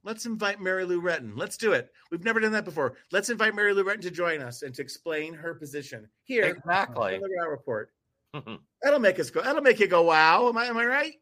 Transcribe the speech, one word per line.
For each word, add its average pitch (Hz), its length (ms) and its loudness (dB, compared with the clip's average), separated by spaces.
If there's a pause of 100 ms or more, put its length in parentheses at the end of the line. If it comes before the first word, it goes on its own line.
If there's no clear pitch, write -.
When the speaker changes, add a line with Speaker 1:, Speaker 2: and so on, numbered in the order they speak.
Speaker 1:
Let's 220 220 -10
invite 208 360 -4
Mary 185 260 -2
Lou 175 160 -2
Retton. 147 340 -2
Let's 165 220 -8
do 214 140 2
it. 123 200 0 (180)
We've 170 140 -8
never 226 160 2
done 220 120 0
that 208 120 -2
before. 147 320 -2 (160)
Let's 208 160 0
invite 220 260 0
Mary 208 200 2
Lou 196 100 2
Retton 202 180 -2
to 175 80 -6
join 160 300 -2
us 123 220 -12
and 131 140 -12
to 147 60 -12
explain 156 520 -8
her 165 200 -10
position 139 540 -14 (140)
here 233 240 0
Speaker 2:
Exactly. 175 680 0
Speaker 1:
on 196 40 -8
the 196 80 -8 (100)
Wow 170 120 -4
Report. 127 420 -6 (400)
Speaker 2:
<laughs> - 0 - (500)
Speaker 1:
That'll 285 180 4
make 190 200 4
us 147 80 -2
go. 165 140 -2
That'll 277 180 -2
make 262 180 6
you 302 100 4
go, 175 140 6
"Wow." 165 460 6
Am 233 80 -2
I, 233 100 0
am 233 120 -2
I 240 80 0
right? 294 360 -2